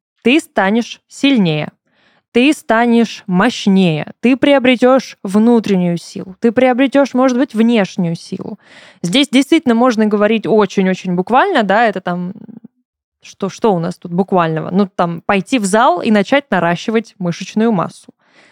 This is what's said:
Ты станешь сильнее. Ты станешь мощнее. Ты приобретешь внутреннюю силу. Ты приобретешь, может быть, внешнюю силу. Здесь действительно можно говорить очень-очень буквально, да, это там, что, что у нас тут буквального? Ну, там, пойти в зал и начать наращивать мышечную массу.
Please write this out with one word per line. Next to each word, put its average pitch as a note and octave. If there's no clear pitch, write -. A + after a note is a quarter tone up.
Ты A#3
станешь G#3+
сильнее. F#3+
Ты C4+
станешь A#3
мощнее. F#3+
Ты B3+
приобретешь B3+
внутреннюю G3+
силу. F#3+
Ты A#3
приобретешь, B3+
может B3+
быть, C#4+
внешнюю G#3
силу. -
Здесь B3
действительно C#4
можно A3+
говорить G#3
очень-очень F#3+
буквально, C4+
да, G#3
это G3
там, F3+
что, -
что G#3
у E3+
нас F3
тут F3
буквального? E3+
Ну, F#3+
там, E3+
пойти G#3
в G3+
зал A#3+
и -
начать G#3+
наращивать F#3
мышечную G3
массу. -